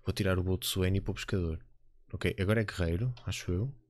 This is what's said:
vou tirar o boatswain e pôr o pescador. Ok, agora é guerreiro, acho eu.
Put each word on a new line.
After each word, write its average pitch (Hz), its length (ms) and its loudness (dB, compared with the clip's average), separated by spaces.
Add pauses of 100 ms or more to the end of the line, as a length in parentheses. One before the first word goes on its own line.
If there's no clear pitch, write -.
vou 95 80 0
tirar 95 260 2
o 90 40 0
boatswain 92 520 2
e 98 60 2
pôr - 100 -4
o 92 40 -2
pescador. 85 500 -2 (480)
Ok, 90 260 0
agora 104 220 4
é - 20 2
guerreiro, 95 500 0 (120)
acho - 260 -4
eu. 110 380 -2